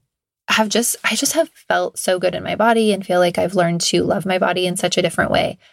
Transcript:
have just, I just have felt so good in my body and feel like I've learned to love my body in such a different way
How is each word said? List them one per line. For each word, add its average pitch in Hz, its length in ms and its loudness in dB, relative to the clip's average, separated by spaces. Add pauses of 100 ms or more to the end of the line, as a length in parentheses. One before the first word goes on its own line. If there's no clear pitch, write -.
(480)
have 220 200 0
just, 220 340 0
I 220 140 0
just - 160 -2
have 311 160 0
felt - 500 -4
so 185 220 0
good 180 140 0
in 180 100 -8
my 175 100 -4
body 226 380 2
and 196 120 -2
feel 180 140 0
like 175 200 2
I've 180 160 0
learned 170 280 2
to 175 220 0
love 180 220 -2
my 185 120 0
body 180 280 0
in 180 100 -2
such 180 200 -2
a - 60 0
different - 300 0
way - 260 0 (140)